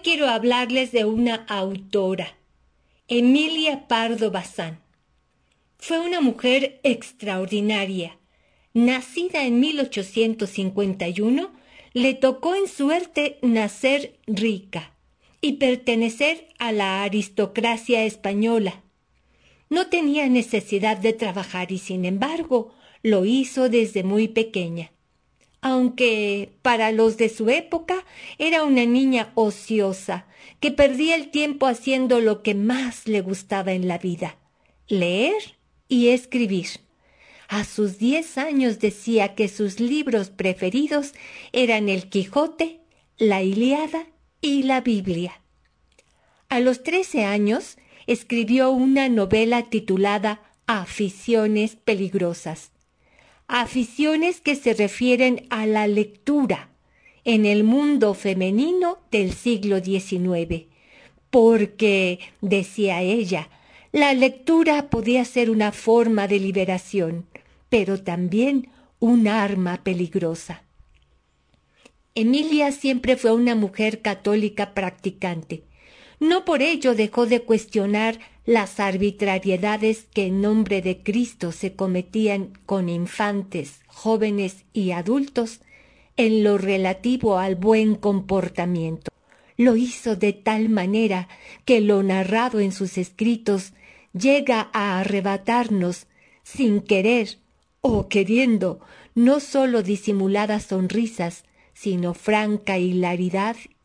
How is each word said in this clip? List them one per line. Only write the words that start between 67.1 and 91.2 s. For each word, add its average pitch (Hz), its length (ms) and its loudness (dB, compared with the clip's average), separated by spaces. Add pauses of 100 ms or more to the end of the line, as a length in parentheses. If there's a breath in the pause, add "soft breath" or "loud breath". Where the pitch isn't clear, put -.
pero 196 320 0
también 208 640 0 (320 loud breath)
un 233 260 6
arma 196 560 0
peligrosa. 175 800 -4 (1500 soft breath)
Emilia 285 580 2
siempre 254 460 0
fue 226 140 2
una 240 220 2
mujer 214 460 -2
católica 208 720 -2
practicante. 180 920 -6 (540 soft breath)
No 349 280 2
por 294 160 2
ello 269 320 2
dejó 214 320 0
de 233 160 0
cuestionar 220 760 0 (280 loud breath)
las 220 340 0
arbitrariedades 202 1300 -2
que 196 140 0
en 190 120 0
nombre 208 400 2
de 185 220 -4
Cristo 208 500 -4
se 190 220 -8
cometían 196 920 -2
con 190 240 -2
infantes, 185 1000 -4
jóvenes 208 840 -2
y 185 200 -2
adultos 226 680 -2 (560 soft breath)
en 220 260 4
lo 208 140 4
relativo 190 800 0
al 190 180 0
buen 214 420 2
comportamiento. 175 1160 -2 (460 soft breath)
Lo 240 180 6
hizo 240 400 -2
de 202 160 0
tal 220 380 -2
manera 196 580 0 (380 loud breath)